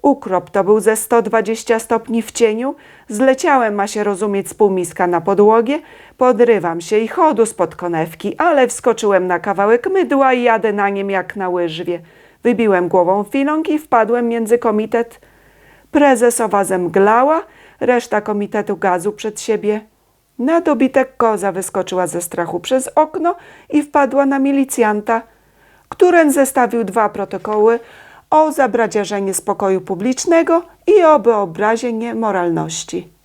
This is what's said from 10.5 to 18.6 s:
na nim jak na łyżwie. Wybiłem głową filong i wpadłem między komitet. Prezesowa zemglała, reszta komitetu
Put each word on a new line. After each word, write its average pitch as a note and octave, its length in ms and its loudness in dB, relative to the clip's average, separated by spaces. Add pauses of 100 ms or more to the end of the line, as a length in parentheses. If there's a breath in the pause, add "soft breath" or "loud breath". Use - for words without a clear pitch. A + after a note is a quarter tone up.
na G3+ 160 0
nim G3 220 -4
jak F#3 260 -4
na F#3+ 120 -4
łyżwie. F3 520 -4 (420 soft breath)
Wybiłem G3+ 460 2
głową F#3 340 2
filong C#4+ 460 -2
i D4+ 100 0
wpadłem A#3+ 500 0
między A#3 300 0
komitet. A3+ 640 -2 (680 soft breath)
Prezesowa A#3 720 2
zemglała, G3+ 800 2 (380 soft breath)
reszta A#3+ 400 0
komitetu G#3 560 -4